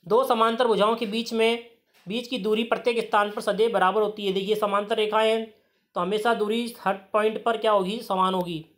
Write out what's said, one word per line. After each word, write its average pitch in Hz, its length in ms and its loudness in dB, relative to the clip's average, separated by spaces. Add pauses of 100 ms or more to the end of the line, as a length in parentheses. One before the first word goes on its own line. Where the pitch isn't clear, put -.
दो 214 180 4
समांतर 233 420 2
भुजाओं 214 300 2
के 233 120 -4
बीच 226 240 -4
में, 226 380 0 (360)
बीच 226 220 -6
की 202 100 -6
दूरी 214 260 0
प्रत्येक 233 360 -2
स्थान 208 300 0
पर 214 120 -8
सदैव 220 300 0
बराबर 196 300 2
होती 208 240 -2
है। 190 60 0
देखिए, 196 240 0
समांतर 208 400 0
रेखाएं 220 320 2
हैं 220 260 -2 (420)
तो 190 40 -2
हमेशा 214 340 0
दूरी 226 440 -2
हर - 160 -2 (180)
पॉइंट 214 320 0
पर 226 140 0
क्या 214 140 2
होगी, 196 280 0
समान 185 340 0
होगी। 170 300 -4 (140)